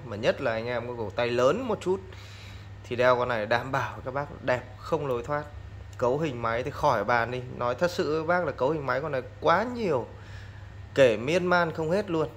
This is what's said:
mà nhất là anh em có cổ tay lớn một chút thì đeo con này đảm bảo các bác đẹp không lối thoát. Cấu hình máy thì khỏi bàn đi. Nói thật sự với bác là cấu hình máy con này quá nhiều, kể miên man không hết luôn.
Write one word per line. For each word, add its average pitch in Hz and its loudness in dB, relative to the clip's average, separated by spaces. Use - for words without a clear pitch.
mà 110 -8
nhất 135 0
là 127 0
anh 113 -2
em 120 -2
có 123 -6
cổ 107 -4
tay 120 0
lớn 135 4
một 214 0
chút 190 0
thì 123 -6
đeo 123 8
con 123 0
này 110 0
đảm 120 0
bảo 127 -2
các 131 -6
bác 143 -6
đẹp 127 2
không 147 -2
lối 123 0
thoát. 147 -2
Cấu 123 2
hình 135 -2
máy 117 0
thì 143 -4
khỏi 131 4
bàn 117 2
đi. 127 -4
Nói 123 0
thật 175 2
sự 156 -2
với 160 0
bác 175 2
là 143 -2
cấu 127 2
hình 151 -2
máy 127 0
con 151 -4
này 131 0
quá 170 4
nhiều, 151 0
kể 123 8
miên 165 0
man 175 4
không 160 -2
hết 202 0
luôn. 160 2